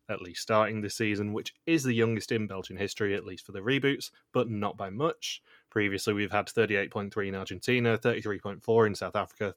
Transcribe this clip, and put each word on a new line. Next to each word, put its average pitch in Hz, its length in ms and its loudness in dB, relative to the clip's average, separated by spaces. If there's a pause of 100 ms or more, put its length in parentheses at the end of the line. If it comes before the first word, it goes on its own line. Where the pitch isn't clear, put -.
at 98 140 -6
least 87 220 -10
starting 107 380 2
this 101 120 -4
season, 104 400 0
which - 180 -6 (140)
is 165 180 2
the 127 80 2
youngest 113 400 2
in 110 140 0
Belgian 95 320 -10
history, 101 380 0
at 98 100 -4
least 92 180 -12
for 95 100 -18
the 98 60 -6
reboots, 135 520 0 (220)
but 120 180 2
not 104 260 -2
by 98 140 -6
much. 147 500 -4 (300)
Previously, 104 420 2
we've 101 180 0
had 104 160 0
thirty-eight 101 440 2
point 101 200 -6
three 98 180 -4
in 95 40 -4
Argentina, 110 640 0
thirty-three 107 400 0
point 101 240 -10
four 113 240 6
in 101 80 2
South 92 220 -6
Africa, 98 420 -2